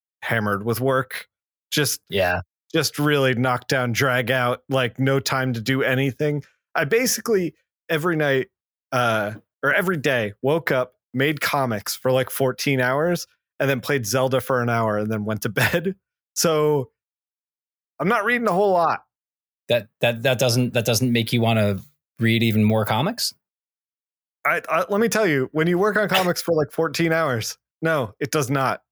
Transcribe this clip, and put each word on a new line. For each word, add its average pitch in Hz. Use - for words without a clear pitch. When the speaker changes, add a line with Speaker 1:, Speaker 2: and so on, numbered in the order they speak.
Speaker 1:
hammered 104
with 117
work. 131
Just, -
Speaker 2:
Yeah. 90
Speaker 1:
just 156
really 143
knocked 123
down, 123
drag 127
out, 127
like, 131
no 135
time 131
to 113
do 131
anything. 135
I 165
basically 214
every 165
night, 139
uh, 113
or 139
every 180
day 120
woke 151
up, 127
made 139
comics 123
for, 131
like, 127
fourteen 131
hours, 147
and 139
then 131
played 135
Zelda 127
for 127
an 120
hour 113
and 107
then 107
went 107
to 117
<laughs> -
bed. 165
So 151
I'm 160
not 220
reading 240
a 196
whole 196
lot. 165
Speaker 2:
That, 120
that, 120
that 131
doesn't, 123
that 117
doesn't 123
make 117
you 120
wanna 107
read 113
even 110
more 110
comics? 151
Speaker 1:
I, 156
I, 160
let 202
me 233
tell 214
you, 139
when 156
you 175
work 202
on 196
comics 185
for, 170
like, 151
fourteen 165
hours, 139
no, 147
it 143
does 139
not. 135